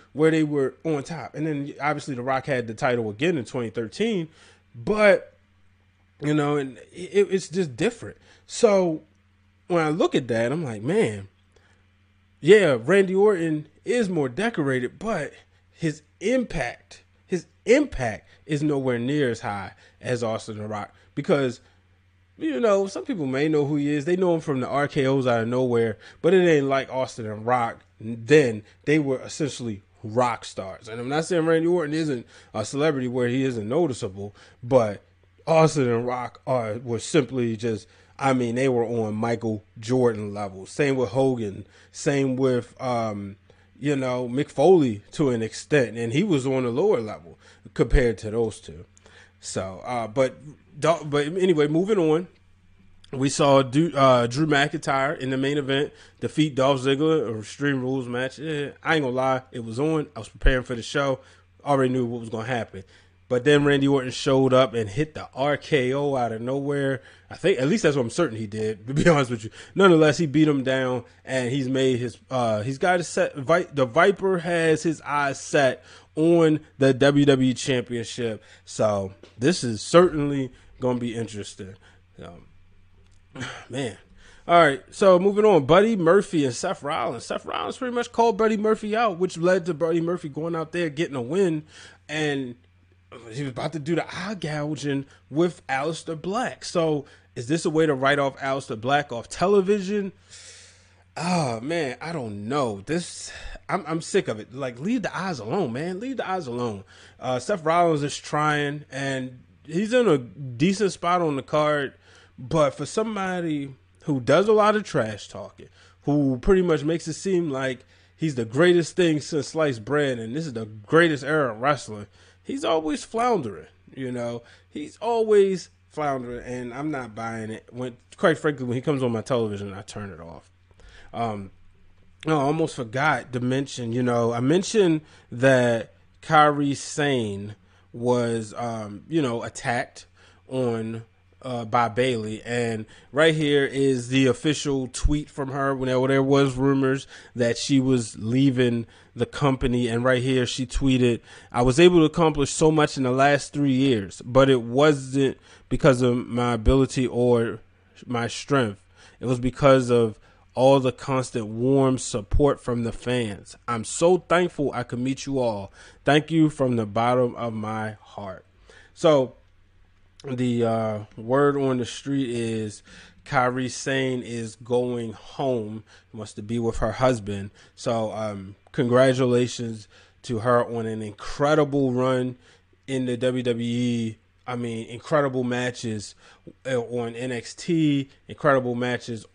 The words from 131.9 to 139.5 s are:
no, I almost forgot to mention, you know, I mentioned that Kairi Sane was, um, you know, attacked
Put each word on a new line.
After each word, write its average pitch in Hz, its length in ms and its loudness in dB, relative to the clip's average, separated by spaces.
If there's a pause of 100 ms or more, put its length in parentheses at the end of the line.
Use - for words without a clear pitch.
no, 156 100 2
I 139 60 2
almost 156 320 0
forgot 127 560 -2
to 123 80 -2
mention, 127 540 -2
you 127 100 0
know, 120 300 2
I 120 80 -2
mentioned 170 600 2 (300)
that 123 640 2 (280)
Kairi 147 540 4
Sane 107 800 -4 (380)
was, 117 640 -2
um, 110 500 -8
you 160 140 0
know, 117 200 -2
attacked 120 640 -6 (440)